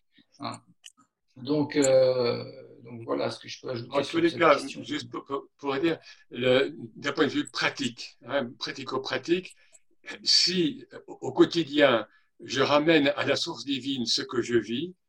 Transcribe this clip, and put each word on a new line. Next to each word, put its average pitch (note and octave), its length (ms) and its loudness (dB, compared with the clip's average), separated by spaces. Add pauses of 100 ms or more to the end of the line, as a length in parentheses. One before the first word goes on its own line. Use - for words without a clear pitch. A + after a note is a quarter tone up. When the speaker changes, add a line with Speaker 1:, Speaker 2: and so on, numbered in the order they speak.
(400)
Speaker 1:
Hein. A2+ 200 -12 (760)
Donc, C#3+ 400 -2
euh, B2+ 680 4 (400)
donc A#2 200 -14
voilà C#3 260 -2
ce - 100 -10
que - 80 -18
je - 140 -16
peux C3 80 -10
ajouter A#2+ 220 -8
Speaker 2:
En C#3+ 120 0
Speaker 1:
sur - 80 -8
Speaker 2:
tous E3 120 0
les E3+ 60 2
Speaker 1:
cette - 100 -4
Speaker 2:
cas, D#3 160 6
Speaker 1:
question. C3+ 280 -6
Speaker 2:
juste B2+ 260 -10
pour, - 160 -10
pour, - 220 -8 (100)
pour C#3 200 -4
dire, D#3+ 220 0 (320)
le, C3 440 2 (200)
d'un - 160 -6
point D#3 140 2
de B2+ 60 0
vue C#3+ 160 -2
pratique, - 800 -6
hein, B2+ 320 -2
pratico-pratique, C3+ 960 -4 (680)
si F3 600 2 (220)
au, - 160 -18
au C3 100 -6
quotidien, C#3+ 760 4 (360)
je - 180 -4
ramène D3 540 4
à A#2+ 100 -2
la C3+ 100 2
source A#2 300 -8
divine C3+ 420 -4
ce C3+ 160 -2
que B2 180 -2
je A#2 160 0
vis, A#2+ 380 -2 (140)